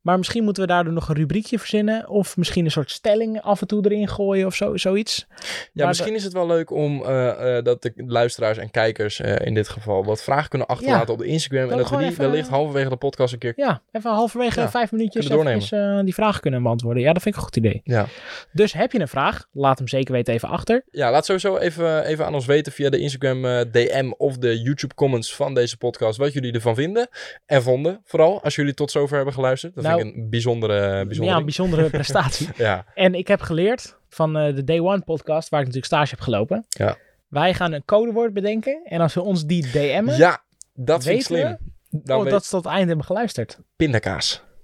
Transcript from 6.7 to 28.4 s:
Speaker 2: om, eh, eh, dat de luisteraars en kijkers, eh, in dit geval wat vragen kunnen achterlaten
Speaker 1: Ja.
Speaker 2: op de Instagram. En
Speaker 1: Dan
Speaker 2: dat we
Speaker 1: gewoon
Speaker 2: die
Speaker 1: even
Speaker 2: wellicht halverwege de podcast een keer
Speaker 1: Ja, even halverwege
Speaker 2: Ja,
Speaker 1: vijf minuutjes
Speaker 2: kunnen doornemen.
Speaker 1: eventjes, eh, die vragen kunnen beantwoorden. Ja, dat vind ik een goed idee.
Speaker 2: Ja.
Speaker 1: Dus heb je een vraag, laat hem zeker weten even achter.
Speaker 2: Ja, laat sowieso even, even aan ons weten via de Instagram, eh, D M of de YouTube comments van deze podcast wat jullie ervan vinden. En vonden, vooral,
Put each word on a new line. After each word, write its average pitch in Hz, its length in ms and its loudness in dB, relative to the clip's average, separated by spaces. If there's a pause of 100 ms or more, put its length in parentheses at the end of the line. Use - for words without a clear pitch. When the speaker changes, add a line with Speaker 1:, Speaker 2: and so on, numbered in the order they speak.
Speaker 2:
om, 147 320 -2
eh, 123 540 0
eh, 117 60 -2
dat 120 180 -4
de 117 140 -4
luisteraars 117 640 0
en 107 140 -10
kijkers, 110 480 -2
eh, 101 280 0
in 113 60 -2
dit 107 160 0
geval 104 360 -2
wat 107 180 -2
vragen 147 260 0
kunnen 131 180 -4
achterlaten 185 400 0
Speaker 1:
Ja. 113 60 -2
Speaker 2:
op 110 60 -4
de 113 60 -6
Instagram. 135 360 -2
En 127 60 -2
Speaker 1:
Dan 123 100 -2
Speaker 2:
dat 123 100 0
we 131 60 -2
Speaker 1:
gewoon 139 160 0
Speaker 2:
die 170 80 -6
Speaker 1:
even 139 140 2
Speaker 2:
wellicht 156 180 -2
halverwege 139 400 0
de 127 60 -2
podcast 127 380 0
een 117 60 -12
keer 120 160 -4
Speaker 1:
Ja, 240 260 0 (100)
even 226 200 -4
halverwege 233 480 0
Speaker 2:
Ja, 226 100 0
Speaker 1:
vijf 233 220 -2
minuutjes 220 360 -2
Speaker 2:
kunnen 151 180 4
doornemen. 170 220 2
Speaker 1:
eventjes, 202 320 0
eh, 196 60 2
die 185 80 0
vragen 214 280 0
kunnen 127 220 0
beantwoorden. 120 400 0
Ja, 156 100 6
dat 180 80 2
vind 214 140 -2
ik - 60 -8
een - 60 -8
goed - 100 -4
idee. 110 260 2
Speaker 2:
Ja. 113 220 2 (460)
Speaker 1:
Dus 202 220 2
heb 202 180 0
je 233 80 0
een 147 80 0
vraag, 143 440 -2
laat 139 260 4
hem 127 100 -6
zeker 131 260 0
weten 123 200 0
even - 160 -2
achter. 226 420 0
Speaker 2:
Ja, 123 200 0
laat 147 140 4
sowieso 190 320 0
even, 160 480 0
even 156 200 0
aan 165 80 -2
ons 135 120 -2
weten 147 260 2
via 139 180 0
de 135 100 2
Instagram, 131 460 -2
eh, 123 140 0
D 120 160 -2 (280)
M 123 140 -4
of 135 200 0
de 117 240 0
YouTube 139 340 -4
comments 131 400 0
van 143 180 -2
deze 120 240 0
podcast 113 400 -2
wat 143 160 0
jullie 123 180 -4
ervan 113 240 0
vinden. 202 320 0 (380)
En 139 180 4
vonden, 147 400 2
vooral, 170 400 4